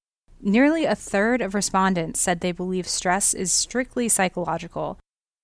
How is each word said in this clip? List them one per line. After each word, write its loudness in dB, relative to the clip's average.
nearly 4
a 2
third 0
of -4
respondents 0
said 0
they -2
believe -4
stress 0
is -4
strictly -2
psychological -2